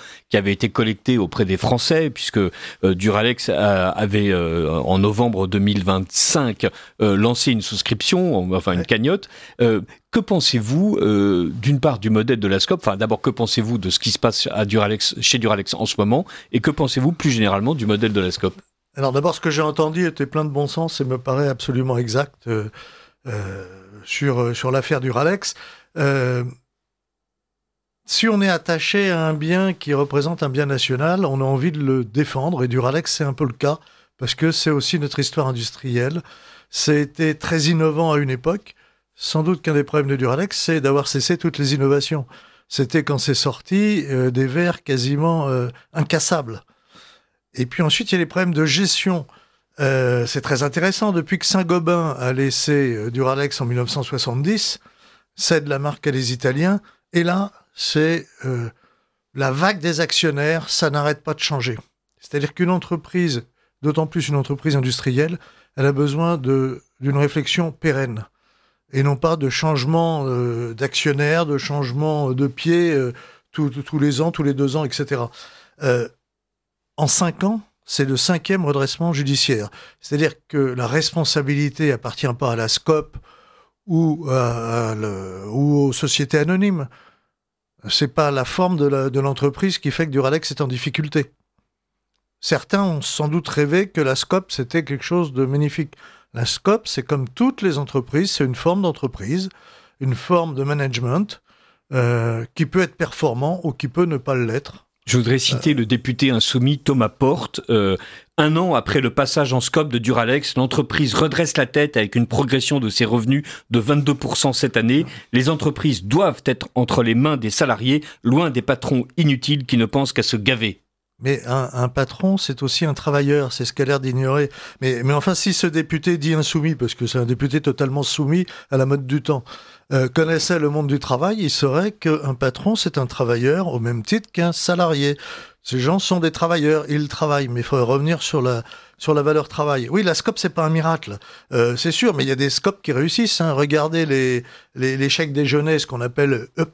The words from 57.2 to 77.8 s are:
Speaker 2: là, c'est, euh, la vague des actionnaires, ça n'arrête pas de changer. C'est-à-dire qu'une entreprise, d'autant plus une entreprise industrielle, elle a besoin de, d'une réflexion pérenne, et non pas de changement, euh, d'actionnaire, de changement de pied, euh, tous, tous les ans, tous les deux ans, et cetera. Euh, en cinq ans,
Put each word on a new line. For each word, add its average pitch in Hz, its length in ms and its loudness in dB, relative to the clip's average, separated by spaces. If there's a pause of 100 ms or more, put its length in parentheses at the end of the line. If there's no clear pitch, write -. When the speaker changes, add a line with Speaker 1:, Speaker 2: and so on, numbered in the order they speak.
Speaker 2:
là, 190 280 -2 (220)
c'est, 160 520 0 (180)
euh, 120 240 -4 (640)
la 135 180 -2
vague 175 300 0
des 160 200 0
actionnaires, 151 680 0
ça 156 220 0
n'arrête 147 320 -2
pas 156 100 -6
de 151 80 -8
changer. 123 380 -4 (420)
C'est-à-dire 143 320 -4
qu'une 175 160 0
entreprise, 170 800 -2 (340)
d'autant 156 260 0
plus 151 220 -2
une 143 80 2
entreprise 143 400 0
industrielle, 135 600 0 (360)
elle 139 120 0
a 143 60 4
besoin 147 440 0
de, 131 460 0 (180)
d'une 139 160 0
réflexion 147 560 0
pérenne, 131 540 -2 (640)
et 135 100 2
non 143 140 2
pas 165 180 -4
de 147 160 -2
changement, 156 760 0
euh, 120 460 -4
d'actionnaire, 147 720 0
de 143 140 -2
changement 143 720 -2
de 131 160 0
pied, 165 460 0
euh, 127 200 0 (380)
tous, 151 180 -2
tous 139 300 -6
les 143 220 2
ans, 165 100 0
tous 165 140 -4
les 143 100 2
deux 135 220 0
ans, 156 80 -2
et 127 80 -6
cetera. 127 400 -4 (500)
Euh, 123 260 2 (880)
en 151 120 2
cinq 170 340 0
ans, 208 180 0 (240)